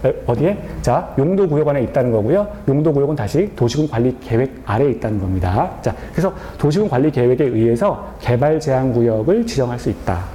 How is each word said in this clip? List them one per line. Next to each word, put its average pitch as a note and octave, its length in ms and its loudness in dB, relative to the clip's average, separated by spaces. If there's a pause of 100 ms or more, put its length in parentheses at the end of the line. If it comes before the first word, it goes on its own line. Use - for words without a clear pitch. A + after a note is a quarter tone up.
에, C3 80 2 (120)
어디에? C#3+ 300 0 (240)
자, C#3+ 380 0
용도 F#3+ 280 2
구역 D3 220 2
안에 C#3+ 140 0
있다는 B2+ 300 0
거고요. C#3+ 360 2 (180)
용도 D3 280 2
구역은 C#3+ 200 2
다시 C#3+ 420 -2
도시군 C#3+ 340 0
관리 B2 300 0
계획 B2+ 440 -2
아래에 B2 280 2
있다는 G#2+ 280 -2
겁니다. F#2 500 0 (120)
자, - 120 -2 (180)
그래서 F#3 200 0 (240)
도시군 E3+ 320 0
관리 C#3+ 220 2
계획에 B2+ 340 2
의해서 A#2 640 2 (140)
개발 C#3 380 2
제한 C3 360 0
구역을 A#2 520 2
지정할 B2 320 -2
수 A#2+ 120 -2
있다. F#2 300 -4 (140)